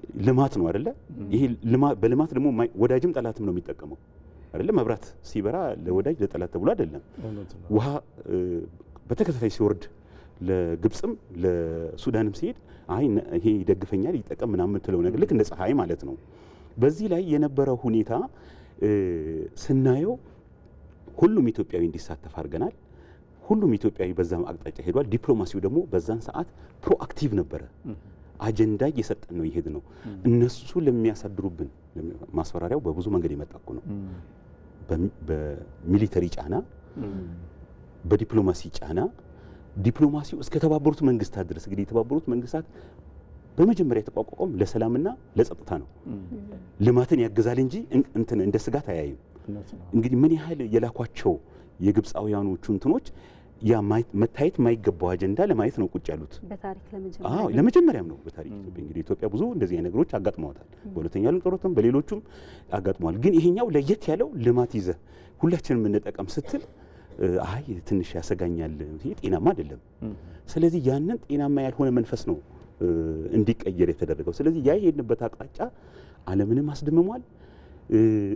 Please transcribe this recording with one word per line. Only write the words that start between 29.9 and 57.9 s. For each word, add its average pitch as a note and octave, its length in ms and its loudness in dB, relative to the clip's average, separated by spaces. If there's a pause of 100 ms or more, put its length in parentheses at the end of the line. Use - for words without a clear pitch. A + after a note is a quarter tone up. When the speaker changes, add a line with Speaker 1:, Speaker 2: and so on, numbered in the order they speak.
Speaker 2:
ም። G#2+ 120 -12 (120)
Speaker 1:
እነሱ A#2+ 440 4 (120)
ለሚያሳድሩብን G2+ 880 0 (640)
ማስፈራሪያው E2+ 480 -2
በብዙ F2 280 -4
መንገድ E2+ 220 0
የመጣ C#2+ 240 -8
እኮ - 180 -18
ነው። B1+ 140 -12
Speaker 2:
ም። G2+ 200 -8 (760)
Speaker 1:
በሚ-፣ E2 280 0 (120)
በሚሊተሪ E2 1080 0
ጫና፣ - 240 -6 (440)
Speaker 2:
ም። G#2 120 -8 (920)
Speaker 1:
በዲፕሎማሲ G2+ 580 2 (120)
ጫና፣ - 260 -4 (800)
ዲፕሎማሲው C#3+ 600 2
እስከ - 180 -8
ተባበሩት D3+ 440 4
መንግስታት A2+ 460 2
ድረስ። - 160 -8
እንግዲህ G2 200 -4
የተባበሩት A#2 440 0
መንግስታት A#2+ 380 -4 (880)
በመጀመሪያ E3 480 4
የተቋቋመም - 540 -4
ለሰላምና A2+ 520 2 (280)
ለጸጥታ - 420 0
ነው። C#2+ 100 -10 (200)
Speaker 2:
ም። G2 340 -10 (380)
Speaker 1:
ልማትን B2 400 6
ያግዛል A2+ 400 2
እንጂ C3 160 0 (120)
እን-፣ - 260 4
እንትን A2+ 280 0
እንደ G2 160 2
ስጋት - 320 -2
አያይም። D2+ 300 -4 (200)
Speaker 2:
እውነት G#2 320 -12
ነው። - 200 -16
Speaker 1:
እንግዲህ A#2+ 260 6
ምን D3+ 160 8
ያህል D#3 340 -2
የላኳቸው A2+ 640 2 (480)
የግብፃውያኖቹ G2+ 880 0
እንትኖች C3+ 360 2 (560)
ያ A2+ 200 4
ማየት፣ A2 320 0
መታየት A#2 420 2
የማይገባው G#2+ 540 2
አጀንዳ F#2+ 340 0
ለማየት - 340 2
ነው - 100 0
ቁጭ - 200 -6
ያሉት። D#3 340 -8
Speaker 3:
በታሪክ F#3+ 480 -12
ለመጀመሪያ F#3+ 400 -10
Speaker 1:
አዎ፣ F#3 140 0
Speaker 3:
ጊዜ። - 120 -2
Speaker 1:
ለመጀመሪያም A3+ 520 6